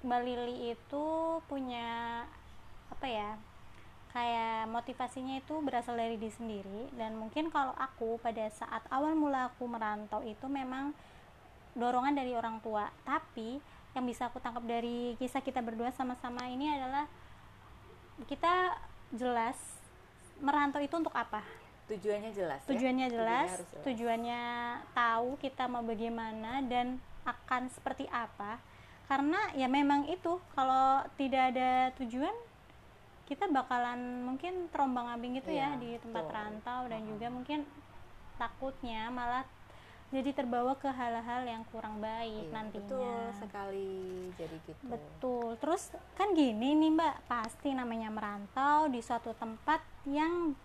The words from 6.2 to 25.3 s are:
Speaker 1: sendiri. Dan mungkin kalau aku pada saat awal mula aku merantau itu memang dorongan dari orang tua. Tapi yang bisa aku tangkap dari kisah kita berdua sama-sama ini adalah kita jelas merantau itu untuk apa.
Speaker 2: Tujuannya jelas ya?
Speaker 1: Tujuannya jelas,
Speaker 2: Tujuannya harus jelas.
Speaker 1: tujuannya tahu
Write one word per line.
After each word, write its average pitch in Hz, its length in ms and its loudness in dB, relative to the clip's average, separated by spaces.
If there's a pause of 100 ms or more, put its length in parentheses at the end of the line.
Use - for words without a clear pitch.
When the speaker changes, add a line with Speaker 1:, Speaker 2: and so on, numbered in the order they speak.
Speaker 1:
sendiri. 202 460 -6 (100)
Dan 220 240 -6
mungkin 226 320 -2
kalau 285 260 2
aku 233 460 -2
pada 226 320 -2
saat - 400 -8
awal 302 240 4
mula 277 320 4
aku 247 180 -6
merantau 214 540 -2
itu 214 260 -8
memang 269 460 -2 (840)
dorongan 247 380 4
dari 254 240 2
orang 226 240 -2
tua. 214 320 -2 (100)
Tapi 262 600 -4 (320)
yang 254 80 0
bisa 247 240 -2
aku 254 160 -8
tangkap 240 180 -4
dari 240 540 0
kisah 254 240 -2
kita 254 240 -2
berdua 226 260 -2
sama-sama 247 560 -4
ini 254 220 -4
adalah 277 400 -2 (1120)
kita 349 540 2 (340)
jelas 240 460 0 (840)
merantau 285 420 4
itu 285 140 0
untuk 330 220 0
apa. 226 240 -2 (460)
Speaker 2:
Tujuannya 208 480 -2
jelas 165 260 0
ya? - 80 -16
Speaker 1:
Tujuannya 254 400 4
jelas, 240 80 0
Speaker 2:
Tujuannya 226 380 4
harus - 160 -6
jelas. - 160 -12
Speaker 1:
tujuannya 233 560 0 (500)
tahu 240 460 4